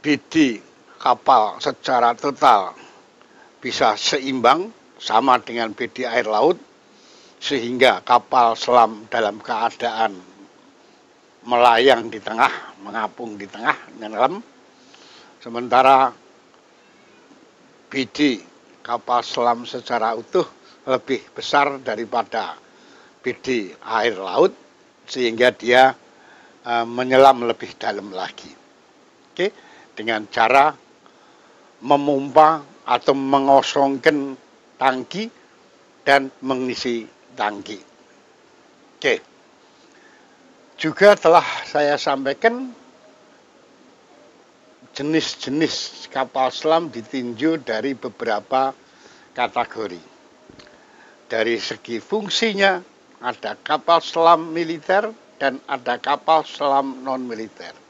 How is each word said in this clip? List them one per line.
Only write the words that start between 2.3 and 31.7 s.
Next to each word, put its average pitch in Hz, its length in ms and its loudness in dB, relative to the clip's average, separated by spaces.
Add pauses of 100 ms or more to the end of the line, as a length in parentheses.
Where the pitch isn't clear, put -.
bisa 113 400 0
seimbang 135 720 0 (320)
sama 123 400 2
dengan 117 320 -6
B 117 160 -8
D 127 160 -8
air 117 240 -2
laut, 135 280 2 (840)
sehingga 120 640 0
kapal 120 480 2
selam 110 560 2
dalam 107 320 -2
keadaan 113 760 -4 (1200)
melayang 120 720 4
di 107 80 -12
tengah, - 640 -4
mengapung 110 560 -10
di 98 80 -16
tengah, 117 240 -6 (240)
nyelam. 117 480 -4 (960)
Sementara 123 720 4 (1800)
B - 40 -16 (140)
D 135 320 0 (460)
kapal 120 400 -2
selam 120 400 -2
secara 117 480 -4
utuh 135 320 -2 (400)
lebih 131 360 -4 (120)
besar 143 480 -2
daripada 113 760 -6 (640)
B 123 160 -8
D 113 360 -6 (120)
air 110 320 -2
laut, 104 360 0 (520)
sehingga 123 480 0
dia, 127 400 4 (720)
eh, 117 200 -2
menyelam 127 600 6
lebih 117 320 -6
dalam 101 320 -8
lagi. 92 400 -12 (800)
Oke, 185 240 -6 (400)
dengan 110 360 -4
cara 135 440 4 (1120)